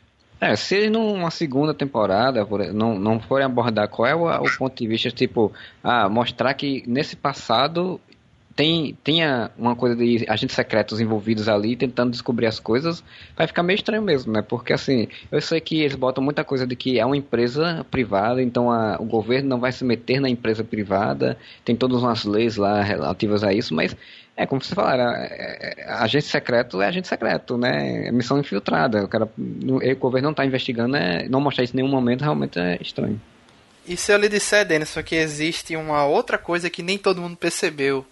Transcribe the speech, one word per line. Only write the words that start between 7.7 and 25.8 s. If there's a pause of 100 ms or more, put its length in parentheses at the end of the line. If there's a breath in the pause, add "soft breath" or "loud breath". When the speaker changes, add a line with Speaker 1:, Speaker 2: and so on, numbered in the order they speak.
Speaker 1:
tem,
tinha
uma
coisa
de
agentes
secretos
envolvidos
ali
tentando
descobrir
as
coisas, (320 loud breath)
vai
ficar
meio
estranho
mesmo,
né?
Porque,
assim, (200 loud breath)
eu
sei
que
eles
botam
muita
coisa
de
que
é
uma
empresa
privada,
então
a,
o
governo
não
vai
se
meter
na
empresa
privada, (280 loud breath)
tem
todas
umas
leis
lá
relativas
a
isso,
mas (400 loud breath)
é
como
vocês
falaram,
é,
é,